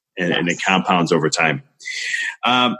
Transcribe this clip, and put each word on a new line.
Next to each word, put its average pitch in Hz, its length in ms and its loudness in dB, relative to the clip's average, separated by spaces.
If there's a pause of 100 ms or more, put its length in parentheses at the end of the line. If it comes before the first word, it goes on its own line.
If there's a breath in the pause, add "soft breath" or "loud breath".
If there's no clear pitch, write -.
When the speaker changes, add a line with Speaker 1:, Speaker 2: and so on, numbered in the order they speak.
(160)
Speaker 1:
and, 92 160 0
and 85 160 0
it 85 60 0
Speaker 2:
Yes. - 100 -8
Speaker 1:
compounds 90 480 2
over 78 160 2
time. 78 340 0 (800 loud breath)
Um, 123 360 2